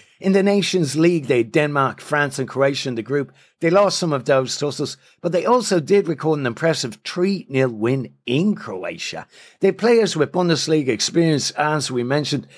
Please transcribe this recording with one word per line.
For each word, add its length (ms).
In 100
the 100
Nations 540
League, 300
they 140
had 120
Denmark, 480
France 400
and 80
Croatia 400
in 80
the 60
group. 320
They 100
lost 300
some 140
of 100
those 340
tussles, 380
but 140
they 120
also 360
did 260
record 320
an 60
impressive 580
three 460
nil 180
win 460
in 300
Croatia. 720
They 80
have 100
players 380
with 160
Bundesliga 560
experience, 640
as 400
we 100
mentioned, 460